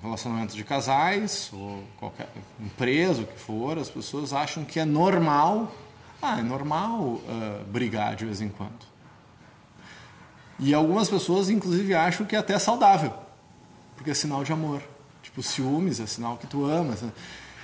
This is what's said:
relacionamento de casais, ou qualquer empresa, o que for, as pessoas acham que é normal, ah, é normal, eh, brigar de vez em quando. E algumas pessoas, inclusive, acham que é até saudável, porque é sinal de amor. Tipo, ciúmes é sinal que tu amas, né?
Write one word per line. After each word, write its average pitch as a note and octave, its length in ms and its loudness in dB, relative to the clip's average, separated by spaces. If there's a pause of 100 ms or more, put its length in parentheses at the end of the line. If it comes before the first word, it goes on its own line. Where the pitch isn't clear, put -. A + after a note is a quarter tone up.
relacionamento A2+ 520 -4
de G#2 80 -8
casais, C#3+ 920 0
ou G2 300 -10 (160)
qualquer A2 300 -10 (320)
empresa, B2+ 600 0
o G2+ 40 -4
que - 120 -16
for, B2 400 -4
as C3 100 -6
pessoas C#3 440 -8
acham C#3+ 320 -4
que - 140 -4
é D#3+ 60 2
normal, E3 880 4 (480)
ah, A#3+ 200 0
é - 20 -2
normal, D3 840 -2
eh, A2 420 -6
brigar G#2+ 460 0
de A2 120 -6
vez G#2 140 -6
em G#2+ 80 -4
quando. - 480 -12 (1600)
E C#3 160 4
algumas E3 340 4
pessoas, F#3 400 2
inclusive, F#3+ 460 2
acham F3 320 2
que - 80 -2
é G#3+ 40 4
até G3+ 200 0
saudável, F#3+ 540 6 (840)
porque - 160 -8
é C#3 40 -2
sinal C#3 280 0
de C#3 100 -2
amor. D3+ 300 -2 (400)
Tipo, - 200 -12
ciúmes C#3 580 0
é A2 60 -4
sinal A#2 300 -6
que B2+ 100 -14
tu C#3 180 -2
amas, C#3+ 380 0
né? A2+ 100 -6 (520)